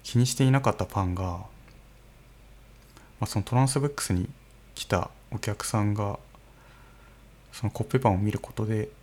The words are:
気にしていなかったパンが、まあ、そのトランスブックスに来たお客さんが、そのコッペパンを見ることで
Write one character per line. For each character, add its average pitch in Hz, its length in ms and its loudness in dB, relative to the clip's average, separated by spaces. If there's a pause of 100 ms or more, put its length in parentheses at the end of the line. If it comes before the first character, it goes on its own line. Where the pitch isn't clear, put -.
気 - 140 -2
に 123 100 6
し - 80 -2
て 139 80 2
い 131 80 6
な 135 80 6
か 127 120 2
っ - 40 -2
た 92 100 -2
パ 98 180 -2
ン 90 120 0
が、 95 80 -4
ま - 2000 -14
あ、 110 40 0
そ - 140 -2
の 101 40 -2
ト - 120 -4
ラ 131 80 6
ン 135 60 4
ス 139 100 0
ブ 143 80 0
ッ 143 80 -4
ク - 80 -4
ス - 80 -2
に 90 180 0 (460)
来 - 80 -10
た - 260 0 (220)
お 107 80 -6
客 - 260 -6
さ 107 160 0
ん 104 120 2
が、 101 260 -2 (1300)
そ - 140 -6
の 104 60 0
コ - 120 -4
ッ - 40 -4
ペ 131 120 0
パ 123 100 4
ン 95 60 4
を - 20 0
見 104 140 0
る - 80 -4
こ - 140 -12
と 107 120 -2
で 107 240 -2 (140)